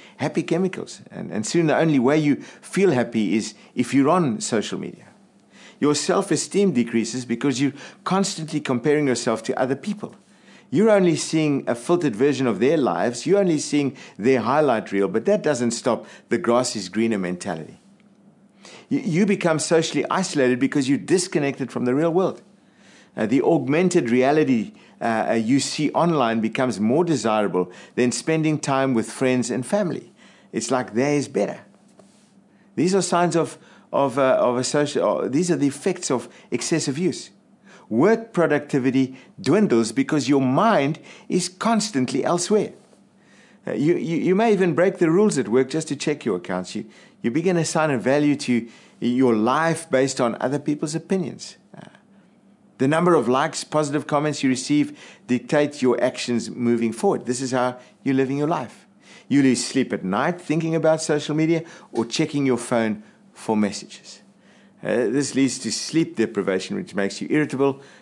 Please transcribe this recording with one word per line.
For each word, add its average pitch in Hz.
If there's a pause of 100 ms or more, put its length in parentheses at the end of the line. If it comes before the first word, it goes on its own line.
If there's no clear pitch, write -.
(180)
happy 156
chemicals. -
And, -
and 104
soon 165
the 143
only 151
way 131
you 147
feel -
happy 113
is 107 (200)
if 123
you're 135
on 151
social 101
media. - (720)
Your 143
self-esteem 175
decreases 117
because 117
you're 135 (320)
constantly 170
comparing 147
yourself 117
to -
other 131
people. - (560)
You're 208
only 185
seeing 147
a 120
filtered 151
version 131
of 101
their 139
lives. 113
You're 190
only 180
seeing 143 (220)
their 123
highlight 120
reel, 98
but 110
that 196
doesn't 123
stop 113 (220)
the 117
grass 120
is 92
greener 110
mentality. 90 (1080)
You, 139
you 190
become 175
socially 156
isolated 139
because 131
you're 139
disconnected 139
from 123
the 123
real 160
world. 170 (760)
Uh, 110
the 120
augmented 151
reality, 127 (280)
uh, 110
uh, -
you 113
see 143
online 135
becomes 110
more 120
desirable 107 (220)
than 123
spending 156
time 135
with 110
friends 127
and 127
family. - (400)
It's -
like 120
there 139
is 131
better. - (1160)
These 175
are 190
signs 175
of, 156 (340)
of, 135
uh, 131
of 120
a 127
social, 104
uh, 92
these 165
are 165
the 139
effects 175
of 123 (220)
excessive 147
use. 170 (580)
Work 208
productivity 139 (240)
dwindles 120
because 135
your 139
mind 151 (300)
is -
constantly 139
elsewhere. 175 (920)
Uh, 87
you, 143
you, 165
you 160
may 220
even 180
break 185
the 165
rules 180
at 120
work 127
just 156
to 143
check 147
your 101
accounts. 90
You, 107 (360)
you 117
begin 165
assigning 156
value 143
to 117 (320)
your 123
life 139
based 131
on 120
other 131
people's 147
opinions. 170 (200)
Uh, - (920)
the 135
number 170
of 123
likes, 139
positive 151
comments 147
you 135
receive 143 (280)
dictates 147
your 127
actions 120
moving 117
forward. 160
This 123
is 135
how 123 (260)
you're 139
living 135
your 151
life. 151 (420)
You 139
lose 131
sleep -
at 98
night 131
thinking 160
about 156
social 147
media 160 (280)
or 113
checking 143
your 127
phone 113 (300)
for -
messages. - (600)
Uh, 110
this 127
leads 135
to 110
sleep 165
deprivation, 98
which 95
makes 98
you -
irritable, 139 (220)